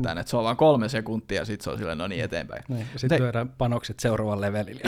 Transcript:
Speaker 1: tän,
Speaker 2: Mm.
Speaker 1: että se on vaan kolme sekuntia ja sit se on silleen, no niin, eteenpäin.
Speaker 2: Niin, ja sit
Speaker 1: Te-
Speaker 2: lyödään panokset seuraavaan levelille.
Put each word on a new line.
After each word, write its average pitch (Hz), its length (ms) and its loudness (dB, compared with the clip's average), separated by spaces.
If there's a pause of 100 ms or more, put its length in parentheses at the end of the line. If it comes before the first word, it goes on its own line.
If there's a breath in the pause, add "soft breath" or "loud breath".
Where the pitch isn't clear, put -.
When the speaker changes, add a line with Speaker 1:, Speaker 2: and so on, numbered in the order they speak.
Speaker 1:
tän, 85 140 -2
Speaker 2:
Mm. 85 40 -2
Speaker 1:
että - 100 -8
se 127 60 0
on 117 80 2
vaan 120 120 2
kolme 135 320 6
sekuntia 110 520 -2
ja 78 40 -2
sit 104 160 -6
se - 100 -6
on 69 80 -6
silleen, 82 200 -4
no 85 80 -6
niin, 85 180 -4
eteenpäin. - 440 -6
Speaker 2:
Niin, 117 240 -4
ja 131 60 -10
sit 131 100 0
Speaker 1:
Te- 156 100 6
Speaker 2:
lyödään 120 300 0
panokset 120 520 -2
seuraavaan 107 400 2
levelille. 101 460 -2